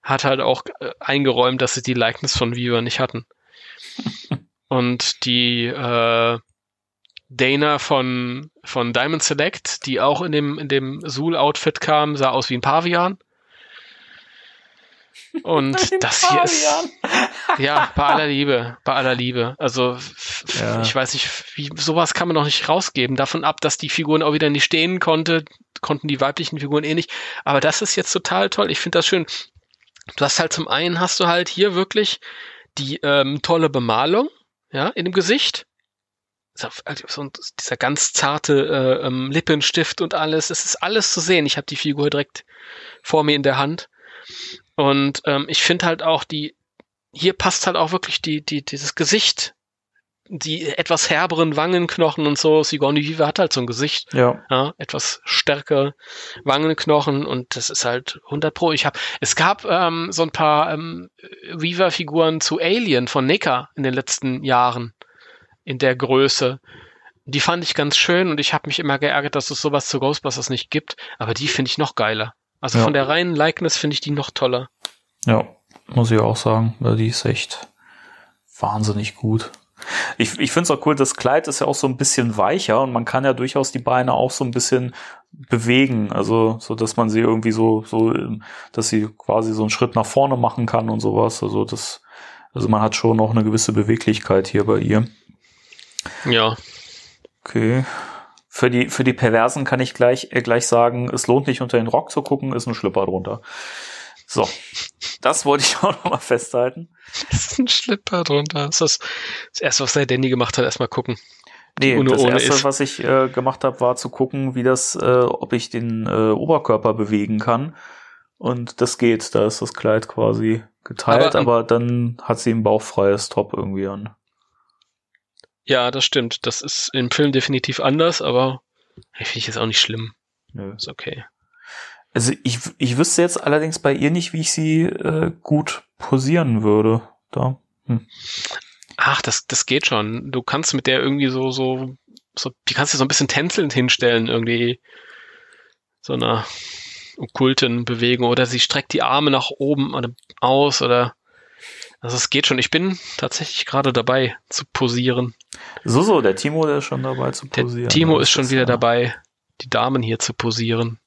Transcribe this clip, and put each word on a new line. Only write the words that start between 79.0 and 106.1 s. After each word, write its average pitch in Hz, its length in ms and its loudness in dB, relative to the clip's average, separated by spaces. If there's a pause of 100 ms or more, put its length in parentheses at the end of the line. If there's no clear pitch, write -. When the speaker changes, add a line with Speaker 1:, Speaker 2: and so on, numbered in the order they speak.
Speaker 2:
gut. 110 360 0 (680)
Ich, - 240 -2
ich - 100 -2
find's 170 220 0
auch - 140 -2
cool, 151 100 4
das 135 180 2
Kleid 147 320 0
ist 143 140 -6
ja - 80 0
auch 139 80 -2
so 143 100 -2
ein 127 100 0
bisschen 120 400 0
weicher 113 440 2
und 131 120 0
man 117 120 -2
kann 131 200 0
ja 135 80 4
durchaus 131 380 -2
die 131 80 -6
Beine 127 360 2
auch 123 180 0
so - 120 -4
ein 123 60 -2
bisschen 123 420 0 (380)
bewegen, 120 800 2
also 113 500 2
so, - 140 -8
dass 110 220 -2
man 113 140 2
sie 110 100 4
irgendwie 110 320 2
so, 110 320 2
so, 113 280 2
ähm, 110 300 -4 (300)
dass 113 160 -2
sie 107 180 2 (100)
quasi 110 360 0
so 107 100 0
einen 107 80 0
Schritt 117 240 0
nach 110 120 2
vorne 135 300 2
machen 120 300 0
kann 113 240 0
und 110 80 -2
sowas. 107 460 0
Also 104 200 0
das, - 380 -10 (500)
also 107 160 -2
man 107 140 4
hat 107 140 0
schon 113 220 2
noch 110 120 2
eine 110 140 2
gewisse 107 280 2
Beweglichkeit 107 760 2
hier 101 160 0
bei 104 140 2
ihr. 107 280 2 (1200)
Speaker 1:
Ja. 113 320 2 (880)
Speaker 2:
Okay. 117 400 0 (640)
Für - 220 2
die, 123 180 2
für - 160 -2
die 131 80 4
Perversen 123 520 2
kann 135 140 0
ich 131 160 -2
gleich, 123 380 2
äh, 123 100 0
gleich 117 240 0
sagen, 120 460 2
es - 160 -4
lohnt 139 180 4
nicht, 131 160 -2
unter 123 140 0
den 113 100 2
Rock 135 240 0
zu 143 120 -2
gucken, 139 300 -2
ist 120 140 -4
ein 117 80 -4
Schlipper 95 320 0
drunter. 95 360 -6 (840)
So. 101 220 0 (720)
Das 143 260 0
wollte 143 180 4
ich - 120 0
<laughs> - 60 -2
auch 202 100 2 (120)
noch - 60 -